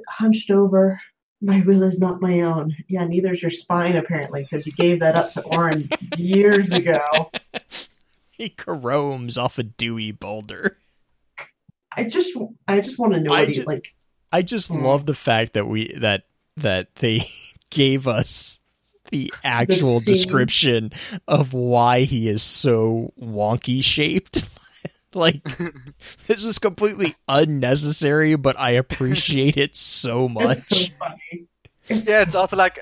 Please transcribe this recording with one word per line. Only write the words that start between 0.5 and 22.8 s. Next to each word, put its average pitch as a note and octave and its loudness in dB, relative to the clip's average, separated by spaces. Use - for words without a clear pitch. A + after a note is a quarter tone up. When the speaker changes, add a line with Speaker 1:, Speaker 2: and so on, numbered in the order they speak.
Speaker 1:
over. F#3+ 4
"My G3 4
will F#3+ 6
is F3+ 2
not F3+ 0
my F3+ 2
own." D#3+ 0
Yeah, F3+ -4
neither F3+ 0
is F3 -4
your E3+ -2
spine, F3 -2
apparently, C#3+ -4
'cause D3 -6
you D3+ -10
gave F3 2
that E3 4
up E3+ 0
to - -8
Orin D#3+ -2
Speaker 2:
<laughs> - -10
Speaker 1:
years G3 4
ago. D#3 2
Speaker 2:
He A3 -12
caroms C3+ -4
off B2 -2
a B2+ -4
dewy A2+ -6
boulder. G#2 -8
Speaker 1:
I A#3+ -4
just, F4 -2
I G3 2
just - -6
wanna G#3 2
know D3+ 0
Speaker 2:
I C#3+ 4
Speaker 1:
what C#3 2
he, - -4
Speaker 2:
ju-, C3 -4
Speaker 1:
like, - -8
Speaker 2:
I F3+ 2
just F#3 -6
Speaker 1:
Hmm. D3+ -2
Speaker 2:
love C#3+ 2
the D3 0
fact A2+ 0
that G#2 -2
we, A2 -4
that, G2+ 0
that F#2+ -2
they A2+ 0
<laughs> - -20
gave C3+ 2
us - -4
the C3+ -6
actual C#3 4
Speaker 1:
The - -
scene. G3+ 6
Speaker 2:
description C3 2
of C#3 2
why B2 2
he B2+ 0
is G#2+ -2
so A2+ 0